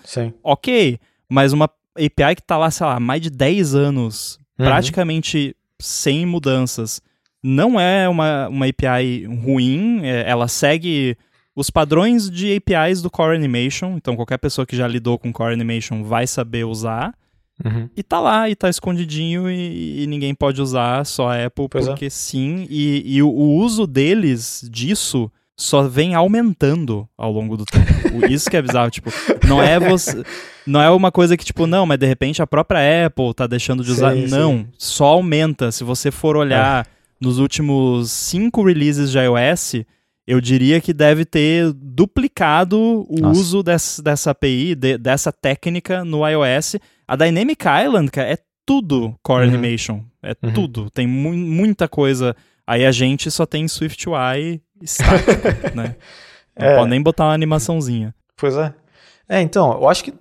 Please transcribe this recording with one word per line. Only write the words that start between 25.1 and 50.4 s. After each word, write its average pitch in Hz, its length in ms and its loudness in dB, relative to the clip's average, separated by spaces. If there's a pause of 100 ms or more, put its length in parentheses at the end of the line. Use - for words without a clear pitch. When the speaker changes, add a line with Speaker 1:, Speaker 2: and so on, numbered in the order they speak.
Speaker 2:
só 143 280 2
vem 151 260 0
aumentando 165 1040 2
ao 110 140 -4
longo 107 260 -4
do 107 80 -10
tempo. - 220 4 (280)
O, 120 120 2
isso 139 200 0
que - 80 0
é 160 60 2
bizarro, 120 300 0
tipo, - 180 -10 (380)
não 139 120 6
é 151 200 4
você, 170 440 0 (440)
não 143 120 2
é 151 120 6
uma 185 200 4
coisa 175 240 4
que, - 80 -2
tipo, - 220 -2
não, 180 180 2
mas 151 140 2
de 135 80 0
repente 135 380 0
a - 20 -2
própria 160 640 2
Apple 127 260 -2
tá 127 140 -4
deixando 123 360 -2
de 123 60 -2
usar. 127 240 4
Speaker 1:
Sim, 131 140 -2
sim. 131 80 -4
Speaker 2:
Não, 139 320 0 (100)
só - 280 0
aumenta. 156 680 2
Se - 120 -8
você 127 280 -2
for 151 260 0
olhar 131 480 2
Speaker 1:
É. - 40 -18 (300)
Speaker 2:
nos 127 200 0
últimos 135 720 0
cinco 214 520 -2
releases 147 460 2
de 131 80 0
I 127 120 4
O 120 60 2
S, 123 480 0 (440)
eu 127 120 2
diria 131 400 4
que 165 140 -2
deve 151 320 4
ter 160 480 2
duplicado 185 1400 0
o 160 100 -2
Speaker 1:
Nossa. 156 200 4
Speaker 2:
uso 190 240 0
dessa, 165 400 -2
dessa 147 260 0
A 139 60 0
P - 120 -2
I, 135 280 0
de, 131 240 0
dessa 139 320 0
técnica 175 720 -4
no 151 220 -2
I 156 80 0
O 147 100 2
S. 143 340 -2 (280)
A 127 80 -4
Dynamic 170 500 0 (180)
Island, 196 280 2
cara, 131 220 -4
é 175 40 -2 (260)
tudo 143 600 0
Core 127 240 4
Speaker 1:
Uhum. 120 80 4
Speaker 2:
Animation. 117 460 -4 (200)
É - 220 -8